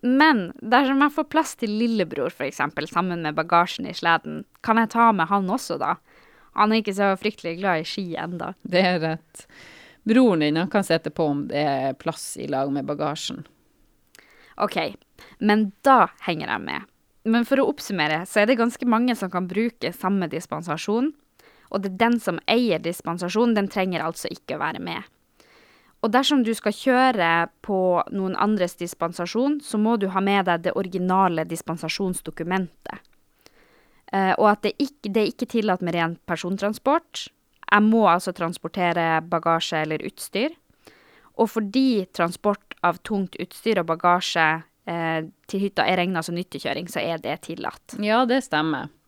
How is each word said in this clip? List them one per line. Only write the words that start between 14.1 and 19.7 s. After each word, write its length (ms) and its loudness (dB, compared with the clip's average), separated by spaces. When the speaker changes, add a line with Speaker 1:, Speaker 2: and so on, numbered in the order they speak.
Speaker 1:
OK, 160 -2
men 320 2
da 240 6
henger 260 -4
jeg 140 -6
med. 220 -10
Men 240 2
for 140 4
å 80 2
oppsummere, 560 -2
så 160 2
er 80 2
det 80 4
ganske 300 -2
mange 280 2
som 160 -6
kan 160 -2
bruke 460 -2